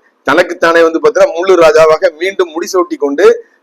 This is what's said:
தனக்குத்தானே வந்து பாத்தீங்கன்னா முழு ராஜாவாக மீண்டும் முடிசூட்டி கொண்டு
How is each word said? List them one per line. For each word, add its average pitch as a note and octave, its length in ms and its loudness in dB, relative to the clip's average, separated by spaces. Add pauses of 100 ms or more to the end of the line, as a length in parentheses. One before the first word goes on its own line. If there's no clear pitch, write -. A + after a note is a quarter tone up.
(260)
தனக்குத்தானே E3 600 0
வந்து D#3+ 160 -4
பாத்தீங்கன்னா D#3+ 340 0
முழு F#3 180 0 (100)
ராஜாவாக D#3 460 2 (100)
மீண்டும் F#3+ 340 -6
முடிசூட்டி F3 480 -6
கொண்டு C#3+ 240 0 (360)